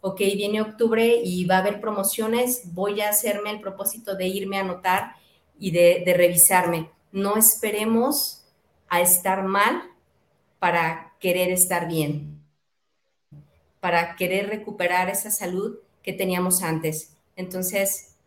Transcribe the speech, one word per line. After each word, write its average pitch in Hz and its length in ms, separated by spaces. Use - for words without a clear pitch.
Ok, 190 180
viene 202 420
octubre 226 600
y 180 220
va 185 120
a - 20
haber 202 200
promociones, 220 920
voy 202 280
a 208 80
hacerme 208 420
el 208 100
propósito 190 540
de 185 120
irme 190 300
a 196 40
anotar 185 540
y 185 120
de, 175 340
de 180 80
revisarme". 175 760
No 196 260
esperemos 220 1040
a 175 120
estar 190 420
mal 202 400
para 170 600
querer 180 320
estar 180 360
bien, 151 540
para 170 360
querer 190 340
recuperar 185 600
esa 196 200
salud 202 480
que 180 120
teníamos 180 500
antes. 160 520
Entonces, 185 800